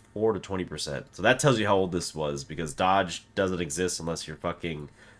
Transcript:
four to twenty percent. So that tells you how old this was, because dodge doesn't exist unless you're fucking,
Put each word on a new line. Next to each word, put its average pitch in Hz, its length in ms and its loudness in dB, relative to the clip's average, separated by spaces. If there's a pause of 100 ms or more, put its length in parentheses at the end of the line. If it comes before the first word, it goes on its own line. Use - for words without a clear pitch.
(140)
four 110 180 2
to 98 60 -4
twenty 92 260 -4
percent. 73 420 -6 (100)
So 90 60 -12
that 123 180 6
tells 131 180 6
you 107 80 0
how 101 100 4
old 95 140 2
this 87 240 -4
was, 73 300 -4
because 78 280 -6
dodge 92 520 2 (100)
doesn't 92 260 0
exist 87 380 -2
unless 82 300 -6
you're 78 100 -10
fucking, 82 520 -6 (300)